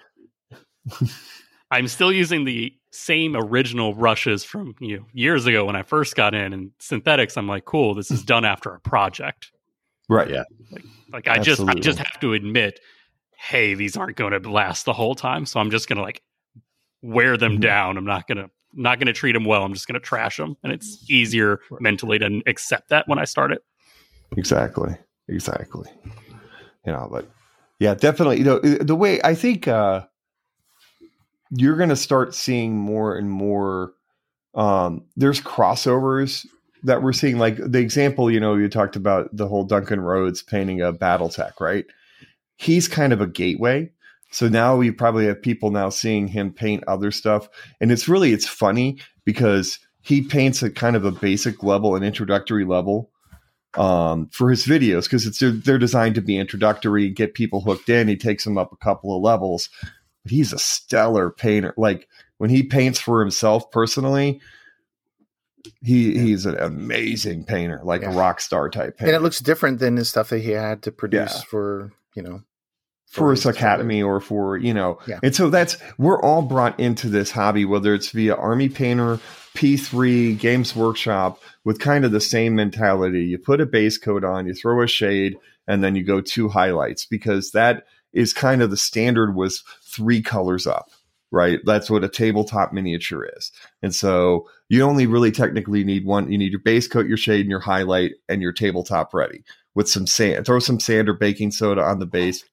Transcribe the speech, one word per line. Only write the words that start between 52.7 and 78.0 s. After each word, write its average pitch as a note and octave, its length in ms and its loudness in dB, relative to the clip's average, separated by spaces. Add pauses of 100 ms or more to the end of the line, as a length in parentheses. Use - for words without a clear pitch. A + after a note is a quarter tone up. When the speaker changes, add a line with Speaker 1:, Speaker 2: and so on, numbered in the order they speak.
Speaker 1:
um, E2+ 580 2
for B2 180 2
his B2 140 2
videos, B2+ 440 2
'cause A2+ 180 0
it's, G#2 120 -8
they're, B2+ 120 2
they're B2+ 280 2
designed A#2 360 2
to G#2+ 80 -2
be G2 160 0
introductory, G#2 720 0
get G#2+ 240 -4
people G#2+ 260 -2
hooked G2 300 -2
in. A#2 180 4
He G2+ 80 0
takes G#2+ 280 -2
them G#2 120 -4
up F#2 160 -2
a - 40 -20
couple G2 380 -4
of F#2 80 -4
levels. F#2+ 460 0 (560)
But - 80 -10
he's C3+ 200 2
a - 60 -10
stellar A2 720 0
painter. G#2 460 0
Like G#2 320 0 (300)
when G#2+ 100 -2
he C3 140 4
paints C3 380 0
for A#2 200 0
himself G#2+ 520 0
personally, C#3 680 0 (1400)
he, A#2+ 300 4
Speaker 4:
Yeah. A#2+ 100 2
Speaker 1:
he's G#2 240 2
an E2 120 -4
amazing G#2 840 -4
painter, F2 400 -4
like F2 180 -2
Speaker 4:
Yeah. F#2+ 100 -6
Speaker 1:
a F#2 40 -2
rock F#2 240 2
star D2+ 280 -2
type - 300 -8
painter. D#3 140 2
Speaker 4:
And D#3+ 80 2
it - 20 -4
looks E3 180 -2
different C3+ 380 0
than A#2+ 180 2
the A#2+ 80 0
stuff A2 260 -2
that A2+ 100 -2
he A2+ 100 -4
had G#2+ 320 -4
to G#2+ 100 -8
produce G#2 440 -2
Speaker 1:
Yeah. - 120 -10
Speaker 4:
for, G2+ 440 -6 (220)
you G2 80 -12
know, F2+ 200 -14 (680)
Speaker 1:
For D#3 160 0
Speaker 4:
for C#3+ 60 6
his C3 140 2
Speaker 1:
Academy A2 560 2
or G2 180 0
for, G2 360 -4
you A#2 160 -2
know. F#2 340 -2
Speaker 4:
Yeah. A2+ 160 -10
Speaker 1:
And C3 120 2
so E3+ 160 2
that's, F3 260 2 (220)
we're D#3 240 4
all D#3 200 4
brought B2+ 380 0
into A#2+ 280 -2
this G2+ 220 0
hobby, G#2 340 2
whether G2+ 300 2
it's G2+ 160 -4